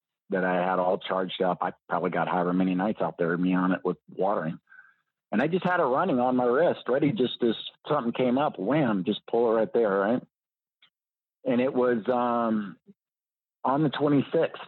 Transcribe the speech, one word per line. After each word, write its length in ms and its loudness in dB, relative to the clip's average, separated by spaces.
that 140 -2
I 100 0
had 240 0
all 180 0
charged 460 -4
up. 180 0
I 120 -2
probably 200 -2
got 180 -2
however 260 0
many 200 2
nights 280 -2
out 160 -6
there, 180 0
me 180 0
on 180 0
it 120 -4
with 140 -2
watering. 420 -2
And 120 0
I 60 0
just 160 -2
had 160 2
it 40 2
running 360 0
on 160 2
my 80 2
wrist, 440 2
ready 240 2
just 300 -2
as 120 2
something 260 -2
came 260 0
up, 200 -2
wham, 460 0
just 220 -2
pull 240 2
it 60 2
right 180 0
there, 160 4
right? 320 2
And 160 2
it 120 0
was, 260 2
um, 680 0
on 160 2
the 60 2
twenty-sixth, 800 0